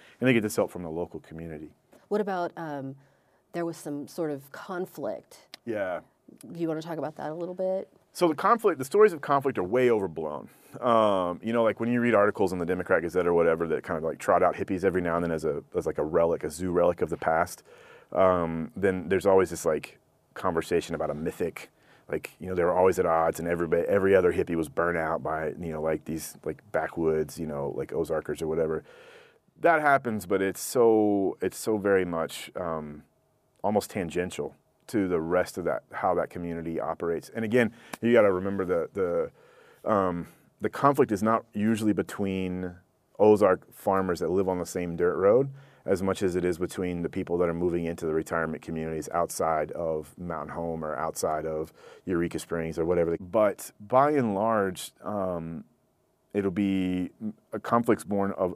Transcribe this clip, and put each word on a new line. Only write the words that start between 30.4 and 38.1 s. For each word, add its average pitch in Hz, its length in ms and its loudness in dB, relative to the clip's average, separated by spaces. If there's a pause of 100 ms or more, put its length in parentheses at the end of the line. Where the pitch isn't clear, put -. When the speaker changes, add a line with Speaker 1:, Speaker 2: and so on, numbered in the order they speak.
Speaker 1:
it's 95 200 -2
so, 107 800 4
it's - 160 -2
so 110 200 -2
very 98 280 4
much, 82 500 -6
um, 78 480 -8 (580)
almost 101 280 0
tangential 90 640 -4 (320)
to 98 220 0
the 87 100 2
rest 87 380 0
of 87 80 -4
that, 73 260 -2
how 92 240 0
that 85 140 -2
community 82 500 -6
operates. 82 560 -4
And 113 80 -4
again, 113 300 2 (280)
you 117 120 2